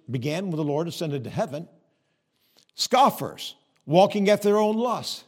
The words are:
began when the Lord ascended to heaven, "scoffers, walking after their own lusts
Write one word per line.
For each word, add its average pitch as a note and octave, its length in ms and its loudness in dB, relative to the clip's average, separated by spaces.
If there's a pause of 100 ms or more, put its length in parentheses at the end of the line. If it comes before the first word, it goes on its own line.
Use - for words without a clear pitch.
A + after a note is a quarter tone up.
began D3 380 -4
when E3 80 -4
the D#3 80 -2
Lord D3 240 -2
ascended C#3+ 380 -6
to A2 40 -12
heaven, E3 380 -6 (1040)
"scoffers, G#3+ 800 0 (320)
walking G3+ 460 4
after G3+ 180 2
their G#3 80 4
own G#3+ 200 2
lusts A3 500 -4